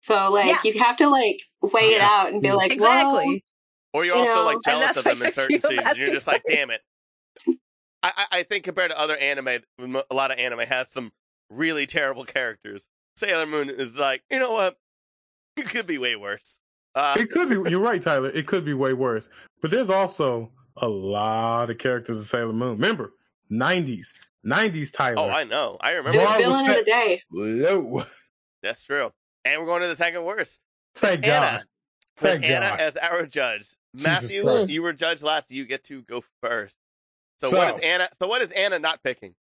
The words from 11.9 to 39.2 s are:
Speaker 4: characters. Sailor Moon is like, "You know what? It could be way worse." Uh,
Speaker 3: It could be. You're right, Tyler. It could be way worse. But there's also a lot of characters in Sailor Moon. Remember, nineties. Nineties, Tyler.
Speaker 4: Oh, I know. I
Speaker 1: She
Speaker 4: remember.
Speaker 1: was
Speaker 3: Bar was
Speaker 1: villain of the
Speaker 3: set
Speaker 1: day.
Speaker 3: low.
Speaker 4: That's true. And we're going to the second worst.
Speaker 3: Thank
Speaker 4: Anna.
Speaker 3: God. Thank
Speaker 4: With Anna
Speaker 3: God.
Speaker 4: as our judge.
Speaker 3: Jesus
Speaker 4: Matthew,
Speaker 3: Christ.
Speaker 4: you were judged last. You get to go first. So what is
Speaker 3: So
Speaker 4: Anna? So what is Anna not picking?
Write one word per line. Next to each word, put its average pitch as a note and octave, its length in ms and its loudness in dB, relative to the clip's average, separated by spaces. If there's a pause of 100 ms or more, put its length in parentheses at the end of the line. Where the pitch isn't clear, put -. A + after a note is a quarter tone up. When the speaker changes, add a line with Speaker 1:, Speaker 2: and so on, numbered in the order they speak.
Speaker 4:
characters. A2 600 -8 (300)
Sailor E3+ 300 -2
Moon D3+ 240 -4
is B2+ 260 -6
like, C3+ 340 0
"You C4+ 80 -2
know B3+ 140 0
what? G3+ 260 0 (800)
It C4+ 120 -8
could A3+ 180 -4
be E3 120 -4
way B2 180 0
worse." G2+ 440 -12 (340)
Uh, C#3 240 2
Speaker 3:
It A3 120 0
could E4+ 180 0
be. B3 60 2 (160)
You're F3 100 2
right, G#3+ 220 0
Tyler. C#3 280 0
It D3+ 160 -6
could F3+ 180 -2
be D3 100 -2
way C3 180 0
worse. B2 360 -2 (340)
But D#3 100 -2
there's A3 180 0
also D#3 640 0 (240)
a B2 120 -2
lot A2 840 -2
of A2+ 80 -8
characters A#2+ 400 -4
in G#2+ 60 -10
Sailor A#2 280 -2
Moon. A#2 260 -4
Remember, D3 360 -2 (360)
nineties. C3 640 -2 (300)
Nineties, D#3+ 480 -2
Tyler. C3 280 0
Speaker 4:
Oh, D3+ 100 0
I D3 140 -2
know. A#2+ 360 -4
I C#3 100 -2
Speaker 1:
She E3+ 60 -2
Speaker 4:
remember. D#3 220 2
Speaker 1:
was G3 100 6
Speaker 3:
Bar A3 80 4
was A#3 100 4
Speaker 1:
villain C4 140 2
of C4+ 80 2
the C4 60 4
Speaker 3:
set A3+ 120 2
Speaker 1:
day. G#3+ 360 2 (100)
Speaker 3:
low. B2+ 720 -2 (580)
Speaker 4:
That's G2+ 220 -6
true. C#3 280 -4 (320)
And D3 160 0
we're E3 60 -8
going F3 160 0
to F3+ 60 -2
the E3 80 -4
second E3+ 280 -2
worst. G3 360 -8 (340)
Speaker 3:
Thank F3 320 0
Speaker 4:
Anna. C3+ 320 2
Speaker 3:
God. G2+ 60 -12 (520)
Thank D#3 260 0
Speaker 4:
With D#3 80 0
Anna F#3 200 0
Speaker 3:
God. F3 100 -4
Speaker 4:
as D#3 160 -2
our E3+ 300 -2
judge. B2 360 -4 (340)
Speaker 3:
Jesus C#3 80 -10
Speaker 4:
Matthew, F3+ 400 0
Speaker 3:
Christ. G#3+ 260 2
Speaker 4:
you D#3+ 120 -4
were E3+ 100 -2
judged D#3 300 -4
last. D3+ 280 -2
You C3 140 -10
get B2+ 200 -8
to C3+ 180 -18
go A#2+ 200 -8 (200)
first. A#2 340 -6 (640)
So C3+ 100 -2
what F#3 200 4
is A#2 60 -6
Speaker 3:
So - 60 -10
Speaker 4:
Anna? F3+ 260 0 (120)
So F3+ 60 -4
what A#3+ 160 0
is F3+ 100 -4
Anna F#3+ 260 0
not D#3+ 240 -2
picking? A2+ 400 -8